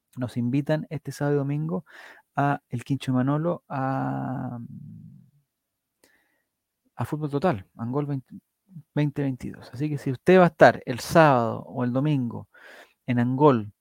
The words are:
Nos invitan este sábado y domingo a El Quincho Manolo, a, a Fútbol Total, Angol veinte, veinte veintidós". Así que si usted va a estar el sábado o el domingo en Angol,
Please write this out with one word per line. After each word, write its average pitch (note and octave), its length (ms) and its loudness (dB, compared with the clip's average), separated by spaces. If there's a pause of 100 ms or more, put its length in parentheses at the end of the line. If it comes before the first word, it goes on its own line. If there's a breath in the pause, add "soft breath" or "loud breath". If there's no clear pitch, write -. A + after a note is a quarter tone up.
(180)
Nos B2+ 200 -6
invitan C#3 520 -2
este C#3+ 220 -10
sábado D3 240 -2
y C#3+ 40 0
domingo D3+ 460 -4 (500 loud breath)
a C#3+ 340 0
El A#2+ 140 -6
Quincho C3+ 300 -4
Manolo, D3 560 -2
a, C3 920 -6 (2250)
a A#2+ 100 -6
Fútbol D3+ 240 -6
Total, C#3 360 -2 (120)
Angol B2+ 300 -4
veinte, C#3+ 280 -8 (580)
veinte D3 280 -2
veintidós". - 520 -8
Así D3 160 -6
que D3 80 -4
si C#3 140 -4
usted F3+ 280 4
va F3+ 60 8
a - 20 6
estar - 380 6
el A#2 140 -6
sábado A#2 600 4
o - 220 -8
el B2 100 -2
domingo B2+ 540 -2 (580 loud breath)
en B2 140 0
Angol, B2+ 600 4